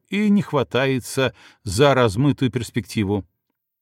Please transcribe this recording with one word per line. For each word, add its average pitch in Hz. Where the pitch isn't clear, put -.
и 208
не 202
хватается 131
за 127
размытую 123
перспективу. 107